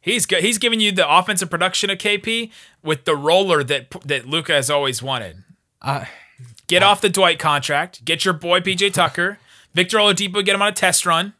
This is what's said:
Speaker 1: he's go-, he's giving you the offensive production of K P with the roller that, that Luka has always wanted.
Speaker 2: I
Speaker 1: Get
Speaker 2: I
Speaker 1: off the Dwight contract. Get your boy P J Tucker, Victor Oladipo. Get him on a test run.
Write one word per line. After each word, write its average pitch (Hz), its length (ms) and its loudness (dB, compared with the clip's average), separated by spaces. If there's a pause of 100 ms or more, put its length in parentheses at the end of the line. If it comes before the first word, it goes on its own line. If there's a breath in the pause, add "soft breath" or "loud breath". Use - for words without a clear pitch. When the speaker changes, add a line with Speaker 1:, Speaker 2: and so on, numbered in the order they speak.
Speaker 1:
he's 214 240 0
go-, 180 160 0
he's 220 160 0
giving 226 220 0
you 208 120 2
the 180 180 0
offensive 185 400 2
production 180 400 -2
of 190 100 -4
K 208 180 0
P 226 340 -6 (320 loud breath)
with 156 220 -4
the 160 100 2
roller 160 480 2
that, 131 280 -4 (140)
that 135 220 -4
Luka 160 260 -2
has 139 160 2
always 139 320 0
wanted. 110 420 -8 (380)
Speaker 2:
I 135 260 -4 (600 loud breath)
Speaker 1:
Get 180 160 4
Speaker 2:
I 196 40 6
Speaker 1:
off 202 140 2
the 208 80 2
Dwight 175 300 2
contract. 147 640 -2
Get 160 220 -4
your 185 80 2
boy 170 280 0
P 190 140 -2
J 196 140 0
Tucker, 185 500 -2 (340 soft breath)
Victor 202 240 0
Oladipo. 202 460 2
Get 196 120 2
him 202 60 0
on 202 80 2
a 202 40 -6
test 185 320 0
run. 180 340 0